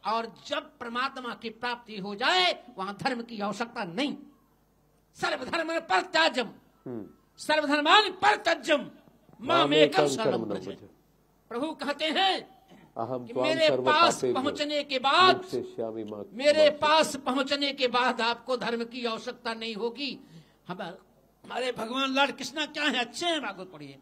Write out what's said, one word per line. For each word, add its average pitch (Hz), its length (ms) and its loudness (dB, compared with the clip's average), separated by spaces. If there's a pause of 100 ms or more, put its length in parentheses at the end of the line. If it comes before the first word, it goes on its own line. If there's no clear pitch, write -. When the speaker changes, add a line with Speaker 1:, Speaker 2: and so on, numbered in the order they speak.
Speaker 1:
और 226 280 -2 (120)
जब 294 160 -4 (160)
परमात्मा 240 560 -6
की 226 160 -10
प्राप्ति 233 460 -8
हो 202 180 -8
जाए, 330 500 2 (140)
वहां 190 160 -6
धर्म 233 280 -4
की 233 180 -10
आवश्यकता 214 440 -4
नहीं। 208 320 -4 (1000)
सर्वधर्म 320 680 -2
परित्याज्यम, 330 680 2 (400)
Speaker 2:
हम्म। 113 200 -10 (300)
Speaker 1:
सर्वधर्मानि 302 760 4
परित्यज्यम, 339 680 2
मामेकम - 680 -14
Speaker 2:
मामेकम 294 600 6
Speaker 1:
शरणम 135 180 0
Speaker 2:
शरणम 120 200 2
Speaker 1:
व्रज। 98 220 -6
Speaker 2:
व्रज। 98 100 -10 (720)
Speaker 1:
प्रभु 277 240 -6
कहते 285 320 -4
हैं 339 500 0 (440)
Speaker 2:
अहम 123 280 -6
Speaker 1:
कि 113 60 -14
Speaker 2:
त्वाम 127 140 0
Speaker 1:
मेरे 311 220 2
Speaker 2:
सर्व 127 140 2
Speaker 1:
पास 311 320 4
Speaker 2:
पापेभ्यो 262 280 0
Speaker 1:
पहुंचने 294 420 -2
के 285 140 -4
बाद, 330 380 6
Speaker 2:
मोक्षयिष्यामि 113 680 -6
मा, 104 280 -8
Speaker 1:
मेरे 294 380 6
Speaker 2:
मा 302 180 -2
Speaker 1:
पास 302 280 4
पहुंचने 277 560 -2
के 269 160 0
बाद 247 320 0
आपको 233 360 -2
धर्म 233 280 -4
की 233 200 -12
आवश्यकता 226 500 -6
नहीं 226 200 -8
होगी। 233 440 -6 (500)
हम, 185 140 -8 (640)
हमारे 240 280 -4
भगवान 254 380 -2
लॉर्ड 269 220 2
कृष्णा 285 340 -6
क्या 294 180 -6
है? 269 140 0
अच्छे 240 280 -4
हैं, 320 160 -2
भागवत 185 300 -10
पढ़िए। 139 300 -18